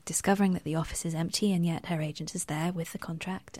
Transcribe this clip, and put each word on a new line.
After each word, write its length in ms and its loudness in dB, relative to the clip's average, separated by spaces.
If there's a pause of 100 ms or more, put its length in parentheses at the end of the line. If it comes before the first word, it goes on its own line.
discovering 480 4
that 120 -2
the 100 -2
office 320 -2
is 80 -2
empty 400 2
and 100 4
yet 220 0
her 160 0
agent 320 -4
is 100 -4
there 260 -2
with 220 -4
the 60 -6
contract, 600 -6